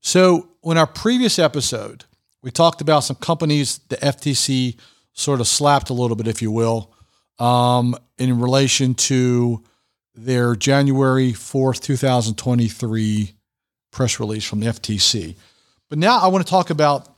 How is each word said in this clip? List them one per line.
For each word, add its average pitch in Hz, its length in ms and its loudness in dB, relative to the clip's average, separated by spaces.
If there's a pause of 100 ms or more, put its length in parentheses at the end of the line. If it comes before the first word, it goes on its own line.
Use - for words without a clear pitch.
So, 180 500 2 (120)
on 165 160 0
our 156 80 4
previous 247 540 0
episode, 127 640 -2 (360)
we 131 120 -12
talked 165 280 2
about 151 200 2
some 127 160 -8
companies 151 640 -2 (100)
the - 120 -8
F 139 200 -2
T 143 140 -2
C 127 420 -2 (360)
sort 139 280 -2
of 117 80 -2
slapped 143 420 2
a - 20 -2
little 120 220 0
bit, 113 140 -4
if 110 120 -6
you 107 120 -4
will, 113 420 -2 (460)
um, 123 560 2 (200)
in 127 220 0
relation 127 560 2
to 123 680 0 (500)
their 120 400 0
January 135 760 2
fourth, 131 480 -2
two 139 160 -4
thousand 120 400 0
twenty-three 110 960 -2 (580)
press - 300 -2
release 107 240 -6
from 104 160 -4
the 113 80 -2
F 113 120 -6
T 107 180 -4
C. 90 360 -2 (540)
But 147 100 -6
now 208 220 4
I 185 80 4
wanna 185 160 2
talk 185 260 0
about 147 480 0